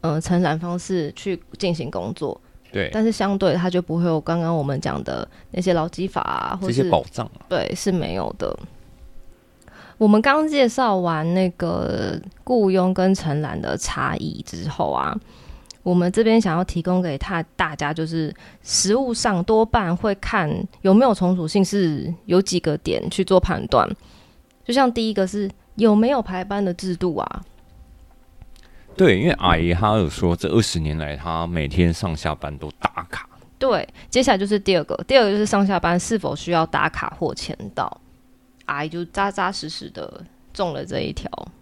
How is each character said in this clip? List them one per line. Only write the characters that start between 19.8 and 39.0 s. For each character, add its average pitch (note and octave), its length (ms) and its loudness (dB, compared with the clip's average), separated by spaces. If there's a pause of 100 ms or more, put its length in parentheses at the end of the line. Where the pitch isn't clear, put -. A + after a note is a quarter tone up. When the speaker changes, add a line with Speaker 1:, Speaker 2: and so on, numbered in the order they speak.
Speaker 1:
会 G3+ 200 0
看 G3 340 -2 (320)
有 F#3+ 140 6
没 A#3 100 8
有 B3+ 80 6
从 F#3 240 2
属 E3+ 100 -2
性， G3 160 2
是 E3+ 520 0 (100)
有 F3 160 4
几 F3+ 200 0
个 D3+ 180 -2
点 - 320 -2
去 - 120 -2
做 F#3 160 6
判 - 280 0
断。 A2 200 4 (760)
就 A#3+ 80 -4
像 B3+ 180 4
第 A3+ 200 -2
一 - 20 -4
个 G3 140 2
是 G3 240 -4 (240)
有 A3 200 6
没 A3 140 6
有 C4 140 2
排 F#3 200 -6
班 G3+ 220 -4
的 F3+ 80 0
制 F3+ 240 -4
度 F3+ 200 -2
啊。 - 260 -6 (1500)
Speaker 2:
对， C3+ 220 6
因 B2 80 2
为 F3 60 4
阿 F2 240 2
姨 E2+ 180 2
她 G#2 220 2
有 F2+ 120 2
说 E2+ 260 0
这 F2+ 140 -4
二 G#2+ 140 4
十 - 180 -2
年 D#2 160 -2
来 D2+ 180 -6
她 E2 320 -4
每 E2 220 -2
天 E2+ 240 4
上 E2 240 -4
下 D#2 180 -4
班 D2+ 220 -10
都 D2+ 140 -10 (100)
打 - 300 -4
卡。 - 180 -12 (300)
Speaker 1:
对， A#3+ 280 0 (220)
接 B3+ 140 2
下 C4 100 4
来 G3 60 4
就 G3 80 0
是 G#3 120 2
第 G3 200 2
二 - 60 -2
个， - 100 -6 (120)
第 C4 120 6
二 A#3+ 60 8
个 G3+ 60 4
就 G3+ 60 0
是 G#3+ 80 2
上 G3+ 220 2
下 F#3+ 120 2
班 F3 220 2
是 A3+ 180 -2
否 C#3 160 -4
需 E3+ 180 -6
要 D#3+ 120 4
打 D3 240 0
卡 - 300 -6
或 - 160 -2
签 - 200 -10 (200)
到。 - 260 -6 (680)
阿 D3 180 -4
姨 D#3+ 40 -6
就 E3+ 180 -6